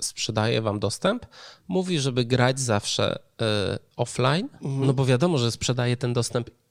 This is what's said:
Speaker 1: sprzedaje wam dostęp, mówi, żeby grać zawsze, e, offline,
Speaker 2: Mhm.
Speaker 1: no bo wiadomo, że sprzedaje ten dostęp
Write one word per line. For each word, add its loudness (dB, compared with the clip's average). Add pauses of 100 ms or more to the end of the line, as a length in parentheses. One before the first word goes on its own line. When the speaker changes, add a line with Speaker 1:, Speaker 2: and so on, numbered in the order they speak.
Speaker 1:
sprzedaje -2
wam -2
dostęp, -2 (420)
mówi, 0
żeby 0
grać 2
zawsze, 0 (220)
e, 0 (180)
offline, 0 (120)
Speaker 2:
Mhm. -2
Speaker 1:
no 4
bo 0
wiadomo, 4
że 2
sprzedaje -2
ten -2
dostęp -2 (220)